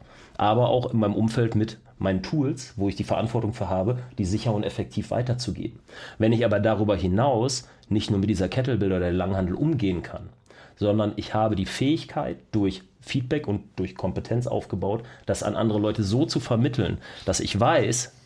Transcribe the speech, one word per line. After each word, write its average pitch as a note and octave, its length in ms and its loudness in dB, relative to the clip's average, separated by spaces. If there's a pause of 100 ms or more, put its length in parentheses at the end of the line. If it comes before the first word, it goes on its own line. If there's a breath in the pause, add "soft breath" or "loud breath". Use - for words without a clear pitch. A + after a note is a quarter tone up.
(380 loud breath)
aber A2 320 4
auch B2 240 0
in A2+ 60 2
meinem G#2 160 2
Umfeld A2 400 2
mit G#2+ 240 0 (180)
meinen F#2+ 240 0
Tools, D3+ 540 -2
wo G2+ 120 0
ich G2 80 -2
die - 80 -4
Verantwortung G#2 500 -2
für F#2+ 140 -4
habe, F#2+ 300 0 (220 loud breath)
die G2+ 60 0
sicher G#2+ 280 0
und G#2 80 0
effektiv - 480 -4
weiterzugeben. A#2+ 720 -4 (400 loud breath)
Wenn A2 120 4
ich A#2 140 4
aber G#2 140 4
darüber G#2 360 4
hinaus A2+ 720 0 (220 loud breath)
nicht G#2+ 220 0
nur G2+ 80 2
mit G2 100 0
dieser F#2+ 180 0
Kettlebell A2 440 0
oder F#2 80 2
der F2 140 0
Langhandel F#2 420 0
umgehen G2 480 0
kann, - 260 -12 (460 loud breath)
sondern G#2 400 2
ich - 180 -8
habe A2 220 2
die F#2 100 0
Fähigkeit, C#3+ 720 -2 (140)
durch G2 320 0 (180)
Feedback C#3 460 -2
und G#2 140 -2 (140)
durch F#2+ 200 -4
Kompetenz A2+ 500 -2
aufgebaut, G#2 560 -2 (240 loud breath)
das G2 160 -2
an G#2 140 -2
andere G#2+ 240 2
Leute G#2+ 240 0
so A#2 220 2
zu D#3+ 140 -2
vermitteln, A#2 600 0 (260 loud breath)
dass F#2 140 0
ich - 200 -2
weiß, B2 520 2 (140)